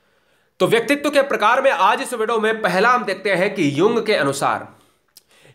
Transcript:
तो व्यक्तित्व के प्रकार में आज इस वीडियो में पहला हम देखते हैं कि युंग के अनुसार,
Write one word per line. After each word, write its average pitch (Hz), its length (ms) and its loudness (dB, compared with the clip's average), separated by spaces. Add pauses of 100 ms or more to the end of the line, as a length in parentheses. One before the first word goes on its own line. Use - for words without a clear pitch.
(600)
तो 185 80 2
व्यक्तित्व 240 420 0
के 285 120 2
प्रकार 220 400 0
में 269 100 2
आज 220 300 2
इस 247 120 -10
वीडियो 226 260 -2
में 220 220 -2
पहला 196 300 2
हम 240 120 0
देखते 196 280 -4
हैं 190 240 0
कि 143 240 0
युंग 226 260 2
के 214 100 0
अनुसार, 135 600 -2 (800)